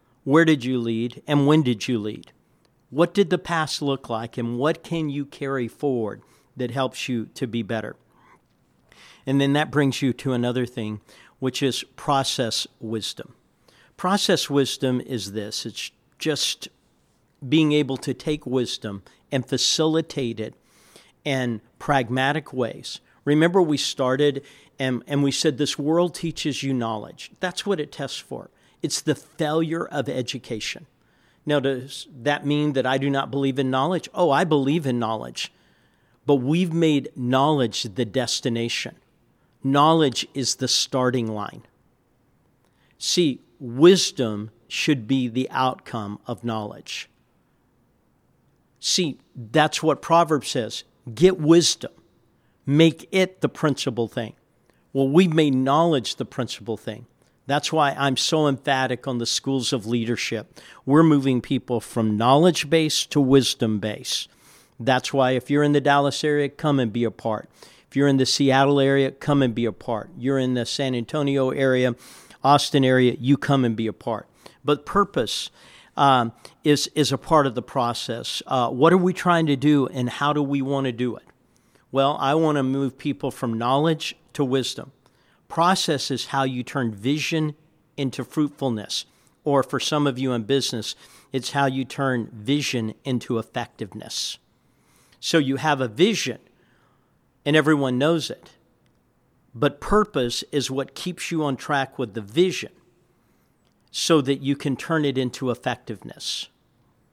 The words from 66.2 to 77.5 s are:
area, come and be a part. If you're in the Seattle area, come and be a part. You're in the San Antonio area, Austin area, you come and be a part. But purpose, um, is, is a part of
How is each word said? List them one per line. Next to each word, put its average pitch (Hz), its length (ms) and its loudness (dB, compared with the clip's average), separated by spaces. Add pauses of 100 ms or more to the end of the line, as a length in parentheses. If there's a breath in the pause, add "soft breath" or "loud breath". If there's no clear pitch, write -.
area, 147 240 0
come 143 320 0
and 113 140 0
be 117 100 -2
a 110 80 -2
part. - 380 -6 (440 loud breath)
If - 40 0
you're 139 100 4
in 135 100 4
the 131 80 4
Seattle 139 540 4
area, 135 320 2
come 139 320 0
and 120 100 0
be 117 120 -2
a 110 60 -2
part. 110 460 -6
You're 131 220 0
in 127 160 0
the 120 100 -2
San 131 300 -4
Antonio 139 560 -2
area, 127 420 2 (500 loud breath)
Austin 139 400 4
area, 127 360 4
you 135 180 2
come 139 260 2
and 113 120 0
be 113 100 -4
a 107 80 -4
part. - 340 -8 (380 loud breath)
But 147 180 0
purpose, - 680 -2 (440 loud breath)
um, 127 380 4 (300 loud breath)
is, 147 320 2
is 139 160 2
a 139 80 -2
part 151 260 2
of 127 80 -2